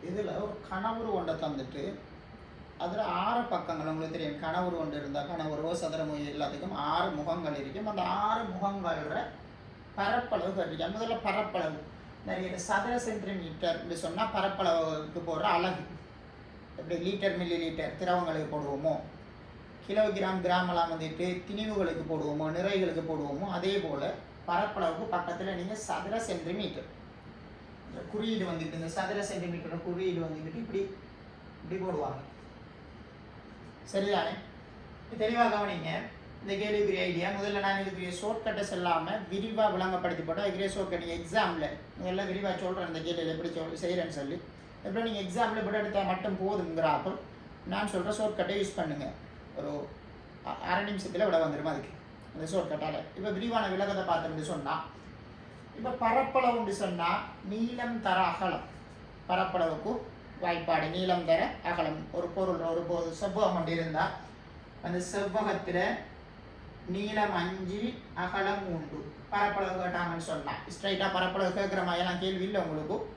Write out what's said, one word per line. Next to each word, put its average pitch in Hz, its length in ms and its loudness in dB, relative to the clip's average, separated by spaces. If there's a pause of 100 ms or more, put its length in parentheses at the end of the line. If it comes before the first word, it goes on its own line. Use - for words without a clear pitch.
இதுல 190 240 -2 (120)
ஒரு 208 120 -4 (140)
கனவுரு 226 480 -2
ஒன்றை 160 260 0
தந்துட்டு, 135 400 -4 (1000)
அதுல 196 200 0 (200)
ஆறு 233 180 4 (120)
பக்கங்கள், 160 380 0
உங்களுக்கு 160 260 -2
தெரியும், 147 260 -2
கனவுரு 175 400 2
ஒன்று 147 180 -2
இருந்தா, 139 200 -2 (100)
கனவுருவோ 156 400 0 (100)
சதுரமோ 160 340 0 (180)
எல்லாத்துக்கும் 143 420 -2 (140)
ஆறு 180 200 4 (100)
முகங்கள் 156 420 0
இருக்கும். 196 300 -4
அந்த 185 120 0 (220)
ஆறு 226 160 4 (120)
முகங்களோட 175 600 0 (840)
பரப்பளவு 202 540 2
கண்டுபிடிக்க. 165 440 0
முதல்ல 226 220 0 (100)
பரப்பளவு. 180 520 0 (480)
நிறைய 185 300 -2 (100)
சதுர 233 260 2 (120)
சென்டிமீட்டர்னு 175 1000 -2
சொன்னா 180 200 0 (120)
பரப்பளவுக்கு 165 920 2
போடுற 165 200 2 (100)
அலகு. 180 260 2 (960)
எப்படி 165 260 -2
லிட்டர், 190 340 2
மில்லி 170 240 0
லிட்டர் 156 360 -2
திரவங்களுக்கு 170 540 2
போடுவோமோ, 143 400 2 (920)
கிலோகிராம், 190 600 4
கிராம் 180 260 6
எல்லாம் 170 220 4
வந்துட்டு 160 340 -2 (200)
திணிவுகளுக்கு 196 640 0
போடுவோமோ, 151 340 0 (120)
நிறைகளுக்கு 180 520 4
போடுவோமோ, 147 380 0 (100)
அதே 185 160 2 (120)
போல 143 260 0 (380)
பரப்பளவுக்கு 175 560 2 (100)
பக்கத்துல 190 440 0
நீங்க 196 160 -2 (120)
சதுர 196 280 0 (140)
சென்டிமீட்டர், 175 600 -2 (1000)
இந்த 175 120 -10 (100)
குறியீடு 214 400 2
வந்துட்டு, 160 280 -2
இந்த 165 180 -4
சதுர 196 220 0 (120)
சென்டிமீட்டரோட 170 560 -4
குறியீடு 175 380 2
வந்துட்டு 156 380 -6
இப்படி, 196 180 -2 (800)
இப்படி 170 220 -4
போடுவாங்க. 151 380 -2 (1700)
சரிதானே? 196 420 4 (880)
தெளிவா 233 320 6
கவனிங்க. 180 380 0 (500)
இந்த 196 180 -2
கேள்விக்குரிய 202 480 4
ஐடியா, 175 200 2 (100)
முதல்ல 202 260 0
நான் 196 180 4
இதுக்குரிய 180 380 -4
ஷார்ட்கட்டை 214 500 0
செல்லாம 175 460 2 (160)
விரிவா 214 420 2
விளங்கப்படுத்தி 180 500 2
போட்டா, 160 200 0
அதுக்குரிய 196 320 2
ஷார்ட்கட் 180 280 0
நீங்க 170 160 -4
எக்ஸாம்ல 170 460 2 (320)
முதல்ல 185 320 0
விரிவா 196 220 0 (100)
சொல்றேன், 185 300 -2
இந்த 160 160 -2
கேள்வியில 165 280 0
எப்படி 170 220 -2
சொல்-, 160 260 -4
செய்யறேன்னு 170 360 0
சொல்லி. 139 180 -2 (460)
அப்புறம் 214 240 0
நீங்க 214 180 0
எக்ஸாம்ல 214 400 2
விட 190 160 0
எடுத்தா 202 300 2
மட்டும் 185 300 0
போதுங்கிறாப்புல 165 760 2 (560)
நான் 202 200 2
சொல்ற 190 260 2
ஷார்ட்கட்டை 196 400 2
யூஸ் - 200 0
பண்ணுங்க. 151 280 0 (500)
ஒரு 147 140 -2 (760)
அ-, - 100 -4 (100)
அரை 190 180 4
நிமிஷத்துல 196 400 2
விட 165 160 6
வந்துரும் 151 300 0
அதுக்கு, 135 200 -6 (400)
அந்த 160 200 -6
ஷார்ட்கட்டால. 156 500 0 (140)
இப்ப 196 200 -2
விரிவான 220 360 2
விளக்கத்தை 190 340 2
பார்த்தோம்னு 160 460 2
சொன்னா, 147 220 -2 (1000)
இப்ப 247 260 -2
பரப்பளவுன்னு 233 800 6
சொன்னா 175 260 2 (420)
நீளம் 233 540 0
தர 185 140 6 (120)
அகலம், - 360 0 (640)
பரப்பளவுக்கு 180 640 2 (500)
வாய்ப்பாடு 165 420 4 (100)
நீளம் 180 320 4
தர 165 140 10 (300)
அகலம். 160 280 2 (180)
ஒரு 175 100 0 (100)
பொருள், 170 380 2
ஒரு 175 140 2
பொ-, 170 300 2
செவ்வகம் 190 400 4
அப்படி 160 200 2
இருந்தா, 160 260 4 (800)
அந்த 175 140 0 (140)
செவ்வகத்துல 196 640 2 (1120)
நீளம் 208 460 2
அஞ்சு, 190 420 -2 (400)
அகலம் 196 460 0
மூன்று. 151 320 -4 (320)
பரப்பளவு 196 500 2
கேட்டாங்கன்னு 170 480 -2
சொன்னா, 156 240 -2 (220)
ஸ்ட்ரைட்டா 196 400 2
பரப்பளவு 185 420 4
கேட்குற 190 300 2
மாதிரிலாம் 180 360 2
கேள்வி 190 240 2
இல்லை 202 160 2
உங்களுக்கு. 156 340 -2 (200)